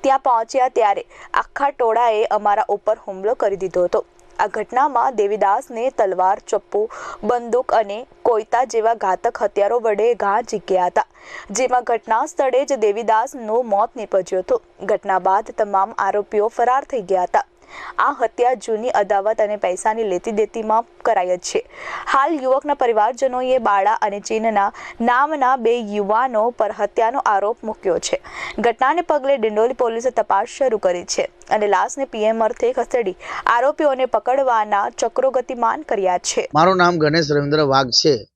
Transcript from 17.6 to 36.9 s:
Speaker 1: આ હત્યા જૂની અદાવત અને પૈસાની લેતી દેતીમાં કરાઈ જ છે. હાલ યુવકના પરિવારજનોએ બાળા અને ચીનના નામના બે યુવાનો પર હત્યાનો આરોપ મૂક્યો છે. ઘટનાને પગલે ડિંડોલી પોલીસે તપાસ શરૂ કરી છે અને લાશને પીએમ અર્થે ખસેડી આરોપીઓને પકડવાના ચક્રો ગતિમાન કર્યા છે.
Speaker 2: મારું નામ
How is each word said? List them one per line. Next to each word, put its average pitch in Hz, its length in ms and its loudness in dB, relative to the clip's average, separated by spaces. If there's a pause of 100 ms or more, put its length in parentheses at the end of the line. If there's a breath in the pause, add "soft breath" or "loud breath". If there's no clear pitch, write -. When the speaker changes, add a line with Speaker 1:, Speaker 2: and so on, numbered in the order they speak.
Speaker 1:
આ 269 220 2
હત્યા 240 320 2
જૂની 226 360 -4
અદાવત 208 520 0
અને 208 140 0
પૈસાની 208 480 -2
લેતી 190 280 -2
દેતીમાં 220 520 0 (180)
કરાઈ 180 360 2
જ - 20 -8
છે. - 300 -4 (420 loud breath)
હાલ 285 320 2
યુવકના 262 300 0
પરિવારજનોએ 254 840 0
બાળા 208 360 2
અને 208 260 -2
ચીનના 220 520 0 (300 loud breath)
નામના 262 540 2
બે 240 240 0
યુવાનો 214 680 0
પર 220 300 -4
હત્યાનો 226 400 0
આરોપ 208 440 0
મૂક્યો 202 360 -4
છે. - 220 -4 (380 loud breath)
ઘટનાને 262 420 0
પગલે 277 360 0
ડિંડોલી 220 360 0
પોલીસે 240 360 -2
તપાસ 208 380 0
શરૂ 247 300 0
કરી 180 260 0
છે - 280 -4 (180)
અને 208 180 0
લાશને 208 380 0
પીએમ 226 380 0
અર્થે 233 300 0
ખસેડી 233 420 -2 (300 loud breath)
આરોપીઓને 262 600 2
પકડવાના 226 840 0
ચક્રો 247 420 -2
ગતિમાન 240 500 -2
કર્યા 190 360 -2
છે. - 360 -4
Speaker 2:
મારું 180 240 4
નામ 175 200 4